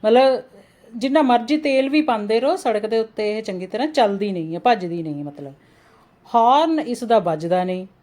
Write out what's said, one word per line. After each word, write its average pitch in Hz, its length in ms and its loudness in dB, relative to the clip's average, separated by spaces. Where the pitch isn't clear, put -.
ਮਤਲਬ 247 380 4
ਜਿੰਨਾ 269 260 0
ਮਰਜ਼ੀ 247 340 2
ਤੇਲ 269 320 0
ਵੀ 302 140 2
ਪਾਉਂਦੇ 220 380 0
ਰਹੋ 294 160 0
ਸੜਕ 214 300 -2
ਦੇ 226 120 0
ਉੱਤੇ 214 400 -4
ਇਹ 226 40 -8
ਚੰਗੀ 185 240 -8
ਤਰ੍ਹਾਂ 226 220 -4
ਚੱਲਦੀ 208 440 0
ਨਹੀਂ 165 220 -6
ਹੈ, 170 40 -6
ਭੱਜਦੀ 180 440 0
ਨਹੀਂ 147 220 -8
ਮਤਲਬ। 143 280 -14
"ਹਾਰਨ 294 460 4
ਇਸ 247 240 -6
ਦਾ 220 140 2
ਵੱਜਦਾ 170 460 0
ਨਹੀਂ 185 220 -6